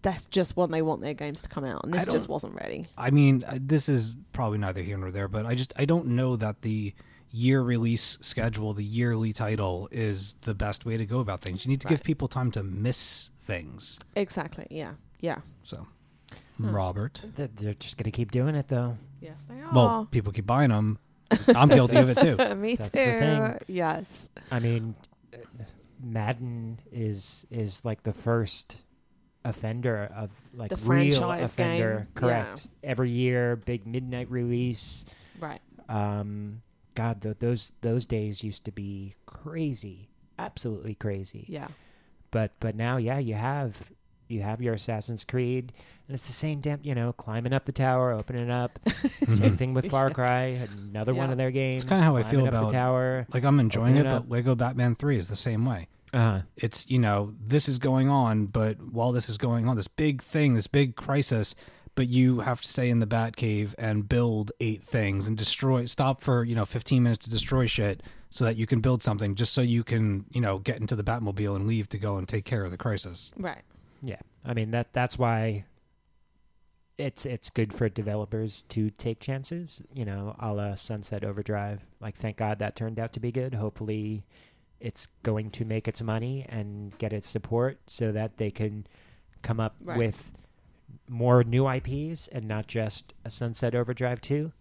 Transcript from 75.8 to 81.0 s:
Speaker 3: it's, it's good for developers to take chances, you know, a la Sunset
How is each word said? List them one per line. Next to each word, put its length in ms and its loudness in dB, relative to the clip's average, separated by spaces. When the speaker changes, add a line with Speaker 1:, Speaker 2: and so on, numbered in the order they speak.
Speaker 3:
it's, 280 -6
it's 240 -6
good 240 -2
for 160 0
developers 720 -4
to 280 -2
take 280 -6
chances, 640 -8
you 120 -6
know, 340 -6
a 140 -4
la 220 -4
Sunset 480 -6